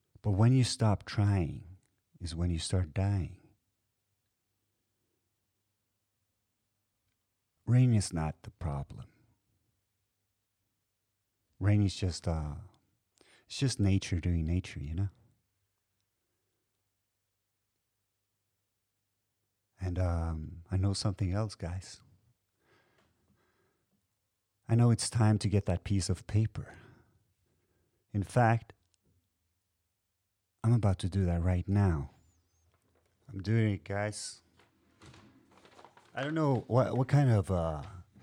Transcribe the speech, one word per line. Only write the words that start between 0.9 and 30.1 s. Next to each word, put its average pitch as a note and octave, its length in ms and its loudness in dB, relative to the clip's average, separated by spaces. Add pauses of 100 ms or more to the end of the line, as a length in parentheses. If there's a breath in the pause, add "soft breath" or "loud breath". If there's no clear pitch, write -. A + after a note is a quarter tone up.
trying G2 580 0 (580)
is E2 140 -10
when F2 160 -2
you E2 80 -2
start E2+ 340 -2
dying. F#2+ 440 -2 (4000)
Rain B2 280 6
is G2+ 180 0
not D#2+ 300 -4
the - 80 -16
problem. C#2 560 -8 (2500)
Rain G#2 240 4
is F#2 100 0
just, - 320 -4
uh, D#2 300 -4 (920 soft breath)
it's - 120 -14
just C3 200 -2
nature F#2+ 400 2
doing E2+ 260 0
nature, F2 360 -4
you D2 140 -8
know? F#2+ 140 -2 (4000)
And, F2+ 200 -4
um, E2 640 -2 (100)
I F#2 40 -2
know G2 180 0
something F#2+ 380 -2
else, G#2 220 -4
guys. F2 460 -10 (2750 soft breath)
I A2+ 40 4
know A#2 160 6
it's - 180 0
time G#2+ 300 4
to G#2 100 -2
get G2 180 2
that F2 180 -2
piece G2 260 0
of - 160 -4
paper. - 480 -2 (1400 loud breath)
In G2+ 100 -2
fact, A#2 520 0 (1900)